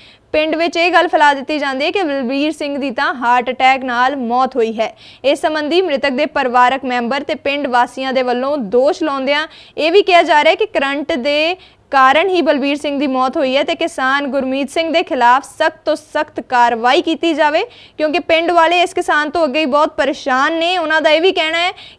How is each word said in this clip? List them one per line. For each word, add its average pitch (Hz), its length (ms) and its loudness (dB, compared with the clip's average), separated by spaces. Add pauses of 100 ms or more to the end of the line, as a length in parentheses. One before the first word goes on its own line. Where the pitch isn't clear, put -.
(320)
ਪਿੰਡ 311 240 0
ਵਿੱਚ 339 220 -2
ਇਹ 339 140 2
ਗੱਲ 339 160 4
ਫੈਲਾ 302 260 4
ਦਿੱਤੀ 277 260 -4
ਜਾਂਦੀ 269 260 -4
ਹੈ 349 60 0
ਕਿ 403 120 -2
ਬਲਬੀਰ 277 480 -2
ਸਿੰਘ 285 260 -6
ਦੀ 269 140 -4
ਤਾਂ 285 220 -4
ਹਾਰਟ 247 360 0
ਅਟੈਕ 262 340 2
ਨਾਲ 254 320 0
ਮੌਤ 254 400 -2
ਹੋਈ 226 180 0
ਹੈ। 214 240 -4 (280)
ਇਸ 294 160 2
ਸੰਬੰਧੀ 311 400 0
ਮ੍ਰਿਤਕ 285 280 -2
ਦੇ 277 160 -2
ਪਰਿਵਾਰਕ 262 600 2
ਮੈਂਬਰ 247 380 -2
ਤੇ 311 120 -6
ਪਿੰਡ 285 320 -4
ਵਾਸੀਆਂ 254 460 -2
ਦੇ 254 80 0
ਵੱਲੋਂ 254 360 -2
ਦੋਸ਼ 254 460 0
ਲਾਉਂਦਿਆਂ 277 440 -2 (300)
ਇਹ 311 140 0
ਵੀ 403 100 6
ਕਿਹਾ 349 200 4
ਜਾ 302 220 2
ਰਿਹਾ 311 80 4
ਹੈ 392 40 0
ਕਿ 427 100 -2
ਕਰੰਟ 277 460 -4
ਦੇ 302 440 -2 (360)
ਕਾਰਨ 277 380 4
ਹੀ 359 120 2
ਬਲਬੀਰ 285 360 0
ਸਿੰਘ 285 220 -4
ਦੀ 294 80 0
ਮੌਤ 254 300 -2
ਹੋਈ 262 200 0
ਹੈ 294 60 2
ਤੇ 330 120 -2
ਕਿਸਾਨ 285 520 -2
ਗੁਰਮੀਤ 262 420 -2
ਸਿੰਘ 330 240 -2
ਦੇ 339 100 2
ਖਿਲਾਫ 254 400 2
ਸਖਤ - 420 -4
ਤੋਂ 311 100 0
ਸਖਤ 302 440 -6
ਕਾਰਵਾਈ 240 600 2
ਕੀਤੀ 330 320 -2
ਜਾਵੇ, 302 300 2 (340)
ਕਿਉਂਕਿ 302 220 0
ਪਿੰਡ 330 320 0
ਵਾਲੇ 339 300 4
ਇਸ 359 120 0
ਕਿਸਾਨ 311 360 0
ਤੋਂ 320 160 0
ਅੱਗੇ 269 140 -2
ਹੀ 320 60 0
ਬਹੁਤ 294 240 2
ਪਰੇਸ਼ਾਨ 285 680 -2
ਨੇ। 339 200 0
ਉਹਨਾਂ 311 240 0
ਦਾ 311 80 2
ਇਹ 302 120 2
ਵੀ 370 100 4
ਕਹਿਣਾ 330 280 -2
ਹੈ 359 120 -2 (260)